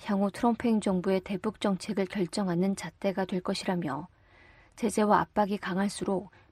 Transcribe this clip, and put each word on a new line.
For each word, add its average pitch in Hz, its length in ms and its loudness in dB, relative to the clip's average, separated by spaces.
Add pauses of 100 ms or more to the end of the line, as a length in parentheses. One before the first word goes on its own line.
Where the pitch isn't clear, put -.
향후 196 260 0
트럼프 240 360 0
행정부의 190 540 2
대북 202 400 -4
정책을 196 460 0
결정하는 185 680 0
잣대가 185 520 -4
될 180 160 -2
것이라며 170 680 -2 (680)
제재와 214 440 4
압박이 208 380 0
강할수록 190 720 -2 (220)